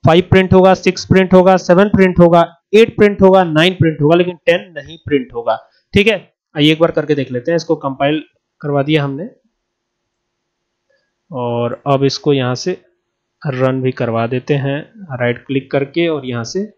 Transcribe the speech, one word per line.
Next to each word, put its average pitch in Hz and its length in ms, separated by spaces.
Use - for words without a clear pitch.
five 170 240
print 185 220
होगा, 185 220
six 185 300
print 185 300
होगा, 185 220
seven 180 320
print 185 300
होगा, 170 380
eight 226 220
print 208 260
होगा, 190 220
nine 165 300
print 160 280
होगा, 160 140
लेकिन 175 200
टेन 180 300
नहीं 147 280
print 131 300
होगा। 113 240
ठीक 202 120
है, 196 260
आइए 151 160
एक 156 80
बार 165 100
करके 151 240
देख 131 180
लेते 123 180
हैं। 170 60
इसको 160 200
compile 143 460
करवा 143 220
दिया 151 220
हमने 143 260
और 120 540
अब 139 180
इसको 139 280
यहाँ 127 220
से 180 280
run 131 360
भी 127 100
करवा 117 340
देते 131 280
हैं, 139 380
right 120 260
click 135 240
करके, 143 380
और 143 180
यहाँ 120 180
से 202 340